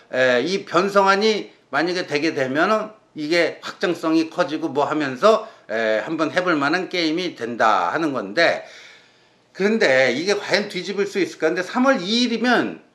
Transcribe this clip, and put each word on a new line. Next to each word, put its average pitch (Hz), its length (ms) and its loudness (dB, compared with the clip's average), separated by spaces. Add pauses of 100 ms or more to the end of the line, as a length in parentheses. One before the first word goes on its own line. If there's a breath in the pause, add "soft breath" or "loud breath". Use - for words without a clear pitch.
(140 loud breath)
에, 127 280 4
이 180 240 -2
변성환이 196 840 2 (180 soft breath)
만약에 170 380 -2
되게 147 260 0
되면은 165 560 0 (260)
이게 156 460 0
확장성이 160 680 0
커지고 156 400 -2
뭐 139 160 0
하면서, 151 640 2 (220 loud breath)
에, 110 300 0
한번 151 320 -4
해볼 160 240 0
만한 151 340 -2
게임이 170 460 -4
된다 110 560 0
하는 151 220 -2
건데, 120 520 0 (880 loud breath)
그런데 170 580 2
이게 170 240 0
과연 202 340 -2
뒤집을 190 380 -4
수 196 100 -6
있을까? 160 300 -2
근데 175 160 -2
삼월 247 380 2
이 220 220 0
일이면, 214 600 0 (120)